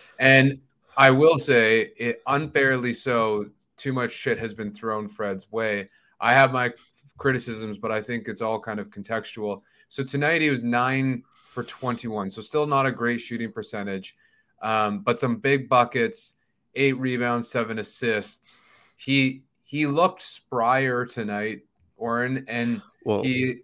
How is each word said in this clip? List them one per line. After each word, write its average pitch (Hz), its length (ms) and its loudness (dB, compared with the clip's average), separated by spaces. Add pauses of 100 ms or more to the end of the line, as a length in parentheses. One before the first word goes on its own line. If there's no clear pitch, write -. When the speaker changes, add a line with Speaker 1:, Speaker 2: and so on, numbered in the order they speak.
(200)
Speaker 1:
And 135 400 6 (380)
I 135 140 10
will 151 260 6
say, 113 600 4
it, 117 300 -4
unfairly 135 680 2
so, 110 540 0 (300)
too 135 160 -6
much 123 180 -2
shit 113 280 -2
has 113 140 -6
been 104 180 -8
thrown 107 380 -6
Fred's 98 420 -6
way. 107 380 -2 (320)
I 117 100 2
have 131 220 6
my 123 180 -2 (460)
criticisms, 113 600 -4
but 110 140 -6
I 110 100 -2
think 117 280 -8
it's 104 120 -10
all 110 180 -2
kind 107 200 -8
of 101 100 -10
contextual. 107 720 -8 (280)
So - 120 -8
tonight 147 400 0
he 156 80 2
was 123 140 0
nine 127 600 0 (260)
for - 120 -8
twenty-one, 113 680 -6
so 110 120 -10
still 147 240 -2
not 139 200 2
a 131 60 0
great 120 280 -2
shooting 117 320 -8
percentage, 98 640 -8 (460)
um, 107 400 0
but 120 180 0
some 120 160 0
big 135 320 0
buckets, 120 680 0 (380)
eight 135 240 2
rebounds, 120 520 -2
seven 110 300 -4
assists. - 840 -6 (320)
He, 135 480 0 (220)
he 147 220 -2
looked 165 340 2
sprier 127 880 0
tonight, 104 520 -6 (340)
Oren, 120 500 -4
and 117 340 -2 (220)
Speaker 2:
Well 208 200 0
Speaker 1:
he 127 400 -2